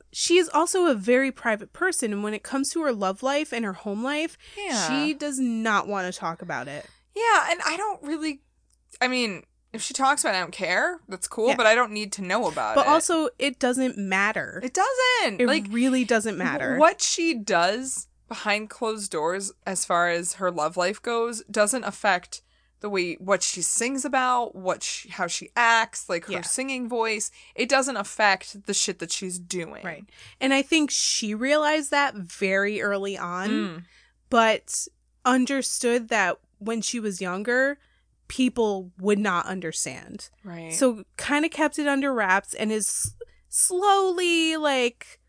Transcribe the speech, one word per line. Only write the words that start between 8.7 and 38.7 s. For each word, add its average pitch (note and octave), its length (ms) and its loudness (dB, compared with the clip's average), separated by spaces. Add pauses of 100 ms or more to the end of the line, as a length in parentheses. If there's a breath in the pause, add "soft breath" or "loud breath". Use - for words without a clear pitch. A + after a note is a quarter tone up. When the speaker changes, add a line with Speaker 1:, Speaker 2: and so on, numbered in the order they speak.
Speaker 2:
I B3 60 2
mean, A#3+ 380 -2 (280)
if G#3+ 100 -8
she - 120 -8
talks C4+ 300 2
about A#3+ 100 0
it, F#3 40 0
I - 20 0
don't F3 120 -4
care. G#3 540 -2
That's - 220 -8
cool, A3+ 220 0
Speaker 1:
Yeah. C#4 60 2
Speaker 2:
but A#3+ 100 6
I G#3+ 100 8
don't A#3+ 160 2
need G#3 220 -6
to G3+ 80 -10
know F#3+ 260 0
about B2 260 -2
Speaker 1:
But C#4 120 6
Speaker 2:
it. - 20 2
Speaker 1:
also, D#4 400 4 (100)
it C4+ 220 -2
doesn't B3+ 360 0
matter. G3 680 -2
Speaker 2:
It B3+ 100 -6
doesn't. A#4+ 680 2
Speaker 1:
It B3 60 4
Speaker 2:
Like, C4+ 240 2
Speaker 1:
really B3+ 340 2
doesn't G#3+ 340 0
Speaker 2:
w-, F3+ 120 -2
Speaker 1:
matter. B3+ 280 -2
Speaker 2:
what E4 220 6
she E4 340 0
does G#3 760 0 (180)
behind G#3+ 440 -4
closed A3 420 -4
doors F3+ 400 -2 (120)
as F#3+ 200 -4
far F3 240 4
as E3+ 260 -2
her F#3 160 -2
love E3 260 -2
life F#3 240 0
goes A#3 500 -2
doesn't G#3+ 340 2
affect G3 580 -2 (380)
the G#3 100 -8
way, F3+ 240 0
what F#3 280 0
she - 200 -4
sings B3+ 420 -2
about, B3+ 500 0
what F#3 280 -4
she, - 260 -8
how F#3 180 -4
she - 300 -8
acts, A3+ 540 2
like, E3+ 160 -2
her G3+ 80 -6
Speaker 1:
Yeah. E3+ 80 -2
Speaker 2:
singing C4 480 -4
voice. A3 400 -2 (240 loud breath)
It B3 160 -2
doesn't C4+ 260 2
affect G3+ 680 0
the G3+ 80 -2
shit - 240 -2
that E3+ 120 -8
she's F3+ 280 -6
doing. F3 440 -8
Speaker 1:
Right. E3 220 -10 (360 loud breath)
And C4+ 120 2
I C4+ 80 4
think - 300 2
she - 440 0
realized D4 560 2
that C#4+ 240 2
very G3 680 -2
early G3 340 -2
on, F3+ 340 -6
Speaker 2:
Mm. F#3 340 -4 (440 soft breath)
Speaker 1:
but - 600 2 (360)
understood B3+ 840 2
that G3+ 300 2 (200)
when A3 240 -4
she - 180 -4
was G3+ 200 -4
younger, A#3+ 580 0 (500)
people G#3+ 680 0